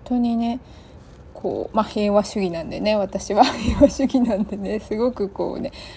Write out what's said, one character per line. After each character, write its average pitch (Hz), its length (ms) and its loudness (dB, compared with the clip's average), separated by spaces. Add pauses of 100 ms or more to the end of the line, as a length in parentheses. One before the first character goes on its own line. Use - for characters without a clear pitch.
当 247 140 0
に 233 180 2
ね、 233 240 -2 (720)
こ - 400 -4
う、 - 40 -2
ま 220 40 4
あ、 208 40 4
平 208 280 0
和 208 120 6
主 - 120 -8
義 190 140 2
な 165 120 -4
ん 160 80 -8
で - 100 -6
ね、 214 140 2
私 196 380 -2
は 202 120 8
<laughs> - 0 -
平 233 360 0
和 269 80 10
主 - 160 -2
義 262 160 2
な 226 160 2
ん 208 80 0
で 196 120 -8
ね、 202 240 -4
す - 160 -6
ご 240 160 0
く 196 180 -4
こ - 280 -4
う - 20 -6
ね、 - 120 -6 (240)